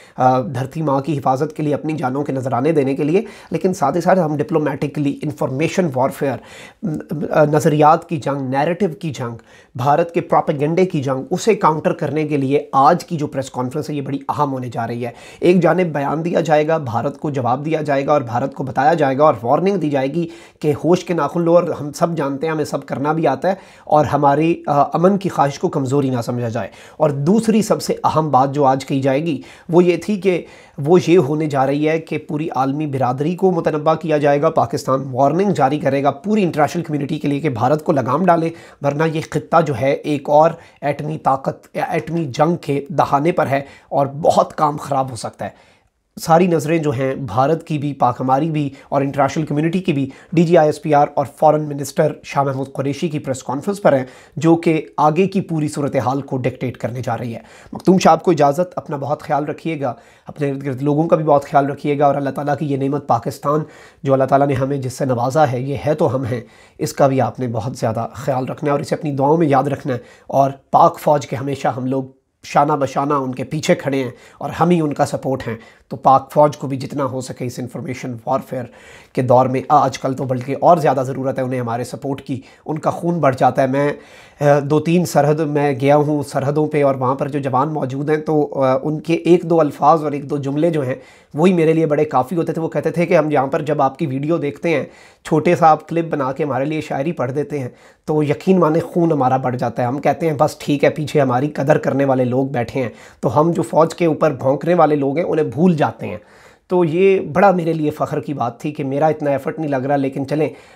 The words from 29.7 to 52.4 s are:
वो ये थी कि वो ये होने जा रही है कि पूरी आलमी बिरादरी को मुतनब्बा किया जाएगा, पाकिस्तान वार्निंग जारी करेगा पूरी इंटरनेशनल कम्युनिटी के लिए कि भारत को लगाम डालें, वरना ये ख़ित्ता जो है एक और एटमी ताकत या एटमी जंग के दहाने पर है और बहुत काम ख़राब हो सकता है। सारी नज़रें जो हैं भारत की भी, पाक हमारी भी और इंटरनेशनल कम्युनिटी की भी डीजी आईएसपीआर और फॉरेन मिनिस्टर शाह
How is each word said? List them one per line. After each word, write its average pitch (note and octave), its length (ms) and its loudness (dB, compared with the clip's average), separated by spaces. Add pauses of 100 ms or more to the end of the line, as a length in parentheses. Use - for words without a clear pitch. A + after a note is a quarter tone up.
वो E3+ 100 6
ये F3 280 2
थी G#3 80 0
कि F3+ 300 0 (340)
वो D#3+ 180 6
ये D#3+ 180 4
होने D#3 300 2
जा C3+ 180 0
रही D3 200 0
है D#3 140 2
कि D#3+ 200 -6
पूरी D3+ 300 -6
आलमी C#3 380 -2
बिरादरी C3+ 480 -2
को F#3 160 2
मुतनब्बा D#3+ 440 0
किया D#3 240 0
जाएगा, C#3+ 320 2
पाकिस्तान C3+ 560 0
वार्निंग C#3+ 460 2
जारी C#3 260 2
करेगा C#3 320 0
पूरी G#3 320 0
इंटरनेशनल D3+ 400 0
कम्युनिटी D3 360 -4
के D3 100 -4
लिए C#3+ 120 -2
कि D#3 80 -2
भारत C3 340 0
को F3+ 100 0
लगाम C3+ 320 0
डालें, E3 280 2 (300)
वरना D3 220 0
ये D#3+ 160 -2
ख़ित्ता D#3 400 0
जो D3 140 0
है C3+ 200 0
एक D3 340 -4
और D#3 300 4 (260)
एटमी D3 320 -4
ताकत C3+ 460 -2 (140)
या D3+ 160 -4
एटमी E3 340 -4
जंग D#3+ 300 0
के C#3 360 -4
दहाने C#3+ 400 2
पर D#3+ 140 0
है C3+ 200 -2 (260)
और C#3+ 160 0
बहुत - 440 0
काम D3+ 240 0
ख़राब C3+ 340 -4
हो A#2+ 60 -10
सकता A2+ 280 -10
है। - 300 -16 (440)
सारी E3 300 4
नज़रें E3 340 0
जो D3 80 0
हैं C3+ 360 -4
भारत C#3 360 0
की D3+ 160 -4
भी, C#3+ 140 -6
पाक B2 260 0
हमारी C#3 320 0
भी D3 220 -2 (200)
और C#3+ 100 0
इंटरनेशनल C#3 420 -2
कम्युनिटी D#3+ 360 -2
की F#3 120 0
भी C3+ 200 -4 (220)
डीजी E3+ 220 4
आईएसपीआर D3 600 4
और C#3+ 100 0
फॉरेन D3+ 340 2
मिनिस्टर D3 540 -2 (100)
शाह C#3+ 200 -2